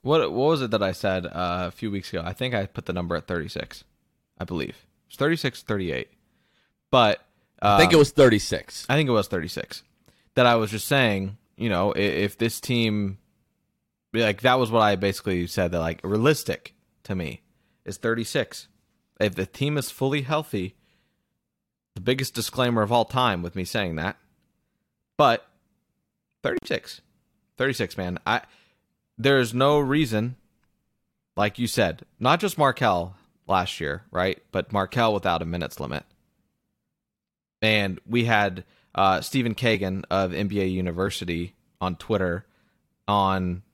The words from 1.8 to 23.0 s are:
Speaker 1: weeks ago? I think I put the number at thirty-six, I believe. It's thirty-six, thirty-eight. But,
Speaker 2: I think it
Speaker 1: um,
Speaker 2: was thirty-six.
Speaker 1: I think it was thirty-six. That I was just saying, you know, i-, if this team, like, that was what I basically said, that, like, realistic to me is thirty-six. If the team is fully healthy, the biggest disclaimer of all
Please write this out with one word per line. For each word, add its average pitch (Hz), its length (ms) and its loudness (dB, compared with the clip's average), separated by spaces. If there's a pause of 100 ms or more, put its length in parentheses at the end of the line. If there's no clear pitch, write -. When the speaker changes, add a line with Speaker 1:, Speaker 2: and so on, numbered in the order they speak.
Speaker 1:
weeks 98 220 -8
ago? 85 100 -4
I 87 80 -6
think 127 220 -6
I 101 140 -2
put - 180 -10
the 87 80 -6
number 87 240 -4
at 76 100 -8
thirty-six, - 560 -8 (560)
I 92 60 -6
believe. 80 320 -6 (300)
It's - 100 -20
thirty-six, 147 460 -2
thirty-eight. 85 460 -4 (840)
But, 117 340 4 (360)
Speaker 2:
I 101 180 6
think 170 120 6
it - 40 6
Speaker 1:
um, 156 40 10
Speaker 2:
was 143 120 6
thirty-six. - 760 4
Speaker 1:
I 131 80 2
think 151 140 2
it 123 40 2
was 104 140 2
thirty-six. - 560 -6 (520)
That 123 100 4
I 120 100 6
was 110 160 0
just 107 160 -8
saying, 104 500 2 (200)
you 117 120 -4
know, 92 240 2
i-, - 60 -2
if 98 380 0
this 113 240 -2
team, 104 560 -2 (960)
like, 107 280 0
that 127 180 4
was 113 120 0
what 113 120 4
I 104 120 4
basically 95 520 -2
said, 87 240 -2
that, 87 80 -2
like, 82 240 -4
realistic 110 680 0 (300)
to 101 120 -6
me 78 260 -8 (440)
is 98 120 -12
thirty-six. 113 680 -4 (520)
If 104 160 0
the 98 100 -4
team 147 320 -4
is 139 140 -6
fully 139 320 -2
healthy, 127 520 -4 (1200)
the 92 60 -12
biggest 127 320 -2
disclaimer 120 480 0
of 104 100 0
all 117 140 4